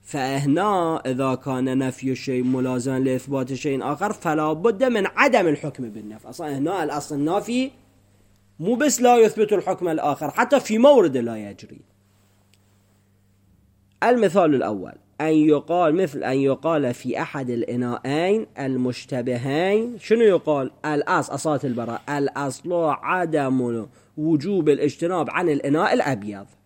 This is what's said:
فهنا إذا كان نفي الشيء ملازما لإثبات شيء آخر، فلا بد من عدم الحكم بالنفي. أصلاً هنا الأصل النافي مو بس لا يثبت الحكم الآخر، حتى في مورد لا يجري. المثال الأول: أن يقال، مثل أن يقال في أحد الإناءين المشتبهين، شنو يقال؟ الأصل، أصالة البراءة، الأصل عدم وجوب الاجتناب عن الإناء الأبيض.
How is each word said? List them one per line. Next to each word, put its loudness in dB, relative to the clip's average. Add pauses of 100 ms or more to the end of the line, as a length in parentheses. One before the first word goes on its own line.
فهنا 0
إذا 0
كان -2
نفي -4
الشيء -4
ملازما -2
لإثبات -2
شيء -4
آخر، -4
فلا -2
بد 0
من 2
عدم 2
الحكم -4
بالنفي. -16
أصلاً -8
هنا -2
الأصل -6
النافي -2 (880)
مو 0
بس 0
لا 6
يثبت 4
الحكم 0
الآخر، -2
حتى 4
في -2
مورد 8
لا -4
يجري. -20 (2250)
المثال 4
الأول: -2 (280)
أن 0
يقال، 4
مثل -2
أن 0
يقال 0
في -6
أحد -6
الإناءين -2 (120)
المشتبهين، -2
شنو 0
يقال؟ 2 (140)
الأصل، -2
أصالة -2
البراءة، -4
الأصل -4 (120)
عدم -2 (300)
وجوب 2
الاجتناب 0
عن -2
الإناء 2
الأبيض. -4 (180)